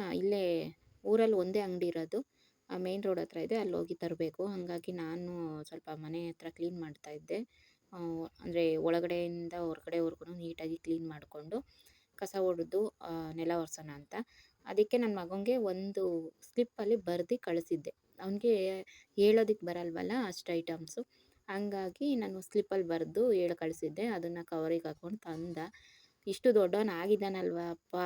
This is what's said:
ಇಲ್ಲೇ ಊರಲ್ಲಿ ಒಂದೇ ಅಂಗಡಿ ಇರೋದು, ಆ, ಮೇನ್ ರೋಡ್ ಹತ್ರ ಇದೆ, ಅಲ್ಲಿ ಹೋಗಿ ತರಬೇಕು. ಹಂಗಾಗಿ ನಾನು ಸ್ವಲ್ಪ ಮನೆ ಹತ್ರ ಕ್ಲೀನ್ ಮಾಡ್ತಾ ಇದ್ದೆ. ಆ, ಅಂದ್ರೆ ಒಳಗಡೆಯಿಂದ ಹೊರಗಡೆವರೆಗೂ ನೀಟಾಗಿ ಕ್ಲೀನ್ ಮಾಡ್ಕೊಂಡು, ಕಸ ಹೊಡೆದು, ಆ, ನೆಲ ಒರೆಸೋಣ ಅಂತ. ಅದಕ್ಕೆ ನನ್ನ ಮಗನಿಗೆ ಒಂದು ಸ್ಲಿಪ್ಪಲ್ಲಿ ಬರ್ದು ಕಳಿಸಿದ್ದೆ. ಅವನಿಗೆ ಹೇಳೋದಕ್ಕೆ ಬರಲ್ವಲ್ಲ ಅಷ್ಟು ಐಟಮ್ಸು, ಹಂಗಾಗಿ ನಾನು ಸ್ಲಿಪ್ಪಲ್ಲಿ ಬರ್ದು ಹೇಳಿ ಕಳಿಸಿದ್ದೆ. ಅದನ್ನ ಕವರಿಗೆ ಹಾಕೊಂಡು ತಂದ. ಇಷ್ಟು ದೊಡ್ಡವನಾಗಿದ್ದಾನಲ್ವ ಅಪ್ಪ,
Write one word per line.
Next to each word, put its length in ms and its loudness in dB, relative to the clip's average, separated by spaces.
ಇಲ್ಲೇ 600 2
ಊರಲ್ಲಿ 300 4
ಒಂದೇ 240 2
ಅಂಗಡಿ 280 0
ಇರೋದು, 380 -2
ಆ, 80 -6
ಮೇನ್ 260 -2
ರೋಡ್ 160 2
ಹತ್ರ 180 -6
ಇದೆ, 180 0
ಅಲ್ಲಿ 200 0
ಹೋಗಿ 200 -2
ತರಬೇಕು. 500 -2
ಹಂಗಾಗಿ 460 -6
ನಾನು 720 -6
ಸ್ವಲ್ಪ 300 -14
ಮನೆ 360 -6
ಹತ್ರ 200 -12
ಕ್ಲೀನ್ 320 -6
ಮಾಡ್ತಾ 300 -12
ಇದ್ದೆ. 360 -6
ಆ, 40 -14
ಅಂದ್ರೆ 360 2
ಒಳಗಡೆಯಿಂದ 840 0
ಹೊರಗಡೆವರೆಗೂ 760 -2
ನೀಟಾಗಿ 420 -6
ಕ್ಲೀನ್ 320 -4
ಮಾಡ್ಕೊಂಡು, 520 -8
ಕಸ 240 -8
ಹೊಡೆದು, 480 2
ಆ, 460 -8
ನೆಲ 240 0
ಒರೆಸೋಣ 320 -6
ಅಂತ. 260 -12
ಅದಕ್ಕೆ 320 4
ನನ್ನ 220 2
ಮಗನಿಗೆ 380 0
ಒಂದು 760 -2
ಸ್ಲಿಪ್ಪಲ್ಲಿ 420 0
ಬರ್ದು 420 0
ಕಳಿಸಿದ್ದೆ. 560 -2
ಅವನಿಗೆ 580 2
ಹೇಳೋದಕ್ಕೆ 460 8
ಬರಲ್ವಲ್ಲ 460 -2
ಅಷ್ಟು 280 -6
ಐಟಮ್ಸು, 520 -4
ಹಂಗಾಗಿ 680 -2
ನಾನು 260 -2
ಸ್ಲಿಪ್ಪಲ್ಲಿ 460 0
ಬರ್ದು 440 2
ಹೇಳಿ 240 4
ಕಳಿಸಿದ್ದೆ. 500 -2
ಅದನ್ನ 380 -2
ಕವರಿಗೆ 440 0
ಹಾಕೊಂಡು 300 -8
ತಂದ. 400 -8
ಇಷ್ಟು 280 6
ದೊಡ್ಡವನಾಗಿದ್ದಾನಲ್ವ 1040 4
ಅಪ್ಪ, 340 -6